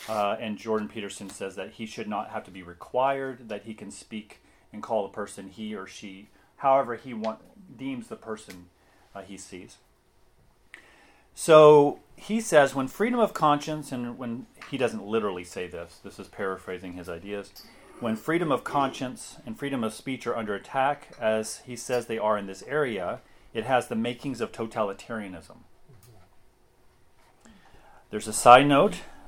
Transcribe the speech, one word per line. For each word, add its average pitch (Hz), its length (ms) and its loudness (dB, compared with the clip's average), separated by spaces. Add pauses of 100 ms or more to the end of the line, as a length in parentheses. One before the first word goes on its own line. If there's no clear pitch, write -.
Uh, 107 300 0
and 110 180 -6
Jordan 107 320 -2
Peterson 101 400 -12
says 95 280 -10
that 98 160 -10
he 113 140 -12
should 107 220 -10
not 104 220 -6
have 110 140 -8
to 95 80 -20
be 92 100 -16
required, 127 840 -4
that 104 160 -10
he 113 100 -12
can 101 160 -14
speak - 500 -14 (320)
and 107 100 -14
call 110 220 -2
a 98 40 -10
person 101 400 -12
he 107 260 -10
or 95 120 -10
she, 98 420 -18 (280)
however 135 380 2
he 123 180 -14
want, 110 280 -6 (360)
deems 131 300 -8
the 113 100 -12
person, 95 500 -12 (480)
uh, 98 80 -12
he 95 140 -14
sees. 92 420 -16 (1600)
So 151 680 10 (160)
he 220 240 -4
says 143 340 4
when 131 140 -2
freedom 240 320 -2
of 208 120 2
conscience, 151 600 0
and 120 260 -8
when 123 280 -8 (240)
he 139 60 -6
doesn't 110 300 -2
literally 101 380 -2
say 90 220 -8
this, 85 360 -12
this 98 160 -16
is 98 100 -14
paraphrasing 92 640 -8
his 87 160 -12
ideas, 98 440 -10 (480)
when 110 160 -2
freedom 160 360 0
of 127 120 -2
conscience 131 800 -4
and 110 140 -10
freedom 139 240 -4
of 107 100 -2
speech - 340 -8
are 120 100 -2
under 104 180 -4
attack, 135 680 -2
as 110 460 -2
he 123 80 -12
says 120 320 -4
they 113 120 -4
are 107 200 2
in 98 80 -8
this 95 160 -12
area, 117 580 -4 (320)
it 113 120 -4
has 123 240 2
the 120 80 -4
makings 120 440 -4
of 113 120 -6
totalitarianism. 104 1040 -8 (2500)
There's 107 180 -6
a 107 40 -4
side 127 340 10
note. 151 340 4 (280)